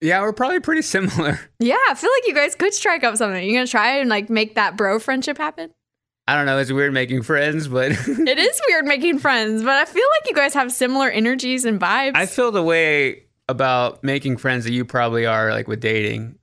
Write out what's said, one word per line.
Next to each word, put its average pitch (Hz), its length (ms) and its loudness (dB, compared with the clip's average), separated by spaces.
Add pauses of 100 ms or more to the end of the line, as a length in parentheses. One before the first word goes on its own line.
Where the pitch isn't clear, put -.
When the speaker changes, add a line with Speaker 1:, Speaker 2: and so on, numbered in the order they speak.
Speaker 1:
Yeah, 175 200 2
we're 214 120 0
probably 269 260 0
pretty 311 220 0
similar. 180 580 -2 (100)
<laughs> - 100 -20
Speaker 2:
Yeah, 240 180 2 (120)
I 302 60 0
feel 403 160 0
like 508 160 2
you 311 80 0
guys 294 200 2
could 403 180 0
strike 330 320 0
up 226 100 0
something. 196 320 -2
You 208 80 0
gonna 254 120 0
try 240 300 2
and, 262 120 0
like, 214 200 0
make 220 260 0
that 190 200 0
bro 208 240 0
friendship 269 380 -4
happen? 311 340 -8 (560)
Speaker 1:
I 135 80 2
don't 143 100 2
know. 135 140 2
It's 131 120 -2
weird 139 220 2
making 127 300 -2
friends, 151 440 0
but 131 240 0
<laughs> - 160 -4
Speaker 2:
It 285 320 0
is 539 280 0
weird 320 180 2
making 285 340 0
friends, 220 440 0
but 262 100 2
I 285 120 2
feel 453 200 0 (160)
like 587 80 -6
you 370 60 -6
guys 294 180 2
have 254 180 0
similar 262 380 0
energies 254 560 -2
and 214 160 0
vibes. 262 340 0
Speaker 1:
I - 120 2
feel 240 240 0
the 196 120 0
way 156 600 2 (260)
about 127 560 0
making 135 320 -2
friends 127 260 -2
that 117 80 -4
you 123 140 -2
probably 117 400 0
are, 110 260 2
like, 110 180 -4
with 110 120 -4
dating. 110 600 -2